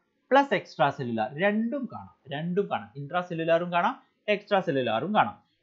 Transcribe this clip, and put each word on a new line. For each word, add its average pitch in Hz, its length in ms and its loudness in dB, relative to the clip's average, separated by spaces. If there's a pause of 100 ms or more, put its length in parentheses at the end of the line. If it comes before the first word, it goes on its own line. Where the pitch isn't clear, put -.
(300)
plus 277 180 6 (100)
extracellular 120 720 -2 (160)
രണ്ടും 233 480 -2
കാണാം, 101 220 -14 (180)
രണ്ടും 175 380 -2
കാണാം, 104 200 -6 (100)
intracellular-ും 170 720 0
കാണാം, 196 240 2 (380)
extracellular-ും 143 800 0
കാണാം. 123 220 2 (260)